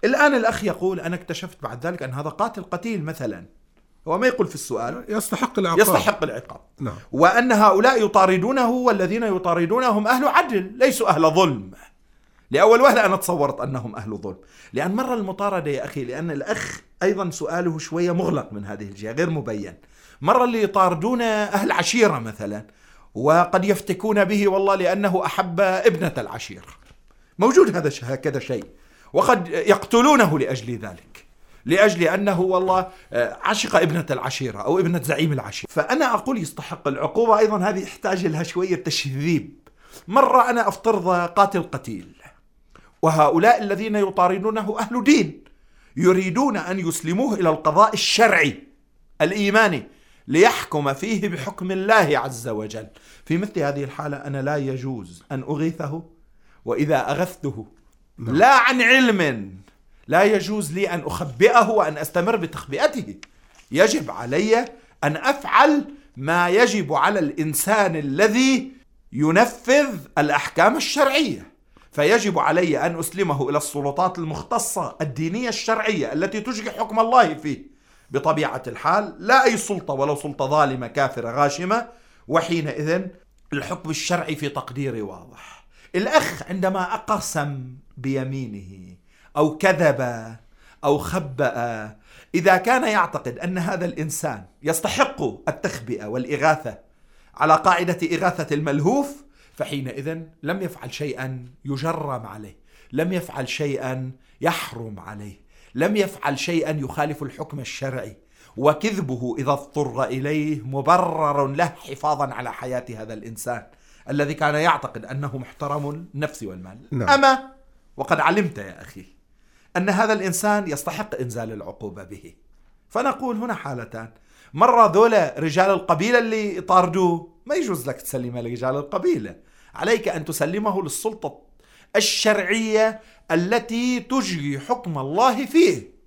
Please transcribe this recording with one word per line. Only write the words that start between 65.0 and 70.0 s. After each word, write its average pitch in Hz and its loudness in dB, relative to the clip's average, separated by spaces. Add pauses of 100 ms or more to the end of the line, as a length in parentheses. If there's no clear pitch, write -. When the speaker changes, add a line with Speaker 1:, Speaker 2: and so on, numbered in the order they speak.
Speaker 1:
أن 151 0
أفعل 277 4 (320)
ما 165 0
يجب 190 2
على 165 2
الإنسان 165 0
الذي 214 2 (400)
ينفذ 226 2 (200)